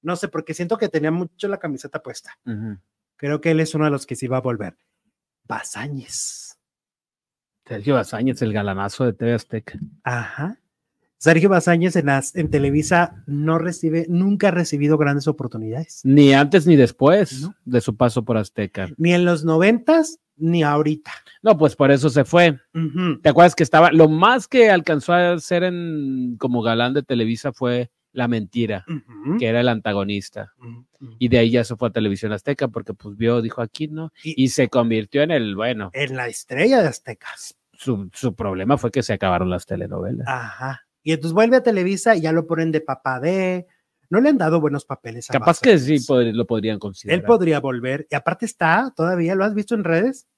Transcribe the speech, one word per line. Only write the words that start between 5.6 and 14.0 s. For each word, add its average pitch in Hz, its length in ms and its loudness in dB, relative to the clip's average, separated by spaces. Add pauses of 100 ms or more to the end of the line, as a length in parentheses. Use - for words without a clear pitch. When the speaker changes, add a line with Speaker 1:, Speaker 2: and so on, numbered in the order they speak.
Speaker 2:
Sergio 120 300 -2
Bazáñez, 120 480 -2
el 110 100 -2
galanazo 101 540 -4
de 117 80 0
T 120 100 -8
V 117 100 0
Azteca. - 440 -8 (260)
Speaker 1:
Ajá. 127 540 -8 (580)
Sergio 165 320 4
Bazáñez 175 480 2
en 156 100 0
las, 135 300 0
en 156 140 -4
Televisa 151 760 0
no 151 320 -2
recibe, 165 500 -4